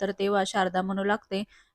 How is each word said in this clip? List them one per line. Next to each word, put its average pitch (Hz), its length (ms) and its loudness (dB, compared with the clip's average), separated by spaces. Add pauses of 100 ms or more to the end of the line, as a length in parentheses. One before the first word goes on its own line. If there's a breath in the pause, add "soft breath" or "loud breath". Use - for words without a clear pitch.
तर 196 180 0
तेव्हा 202 280 2
शारदा 185 340 0
म्हणू 196 240 -2
लागते, 208 380 -2 (320 soft breath)